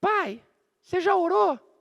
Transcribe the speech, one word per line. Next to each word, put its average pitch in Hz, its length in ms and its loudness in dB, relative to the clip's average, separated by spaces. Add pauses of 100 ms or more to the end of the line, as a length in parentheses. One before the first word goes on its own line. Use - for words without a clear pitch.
Pai, 349 400 -2 (400)
você - 180 -4
já 381 140 2
orou? 359 420 2 (240)